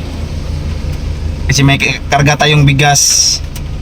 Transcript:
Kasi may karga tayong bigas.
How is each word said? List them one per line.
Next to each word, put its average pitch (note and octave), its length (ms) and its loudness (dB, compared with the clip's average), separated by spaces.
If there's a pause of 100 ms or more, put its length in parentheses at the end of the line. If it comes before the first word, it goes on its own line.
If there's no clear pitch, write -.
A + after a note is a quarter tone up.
(1500)
Kasi C3+ 160 4
may C#3 80 4 (320)
karga C#3+ 400 2
tayong D3+ 160 4
bigas. C#3+ 800 2 (400)